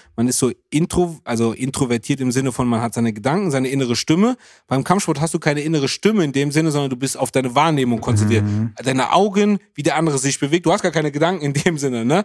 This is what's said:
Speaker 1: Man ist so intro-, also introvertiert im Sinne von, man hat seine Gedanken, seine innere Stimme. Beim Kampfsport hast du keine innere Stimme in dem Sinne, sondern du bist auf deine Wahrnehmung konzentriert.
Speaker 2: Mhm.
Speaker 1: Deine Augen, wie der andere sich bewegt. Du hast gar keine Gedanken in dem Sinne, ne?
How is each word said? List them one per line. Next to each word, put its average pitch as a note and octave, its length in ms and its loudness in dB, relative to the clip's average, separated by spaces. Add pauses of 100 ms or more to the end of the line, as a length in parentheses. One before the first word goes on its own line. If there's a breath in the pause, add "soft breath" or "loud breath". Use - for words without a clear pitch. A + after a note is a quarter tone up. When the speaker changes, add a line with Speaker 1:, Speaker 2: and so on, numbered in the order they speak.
(160 soft breath)
Speaker 1:
Man A#2 120 0
ist B2 120 0
so B2 120 2 (200)
intro-, E3+ 520 0
also A2+ 300 0
introvertiert C3 680 -2
im B2+ 120 -2
Sinne C3+ 200 -2
von, B2 160 -2
man A#2 140 0
hat A#2 140 -4
seine A#2 180 0
Gedanken, D3+ 380 -2
seine C3 160 0
innere C3 280 0
Stimme. G3+ 400 2 (300 soft breath)
Beim C3 180 -2
Kampfsport E3 380 0
hast E3 140 -2
du E3+ 40 0
keine D3 220 -2
innere D3 260 0
Stimme G#3 360 2
in C#3+ 80 0
dem C#3 200 0
Sinne, D#3+ 200 2
sondern C#3+ 180 0
du C3 60 -4
bist C3 200 -4
auf C3 140 -2
deine B2+ 240 0
Wahrnehmung C3+ 480 2
konzentriert. G#2+ 420 2
Speaker 2:
Mhm. G#2 300 -2 (100)
Speaker 1:
Deine C3 300 0
Augen, G3+ 460 2 (160)
wie - 80 -6
der D3 140 2
andere D#3 200 0
sich C3 220 -2
bewegt. D#3 260 0
Du E3 80 4
hast G#3+ 80 0
gar F3+ 100 0
keine D3+ 200 -2
Gedanken D#3 340 -2
in C#3+ 80 -2
dem D#3 240 0
Sinne, B2+ 260 -2
ne? D#3+ 220 2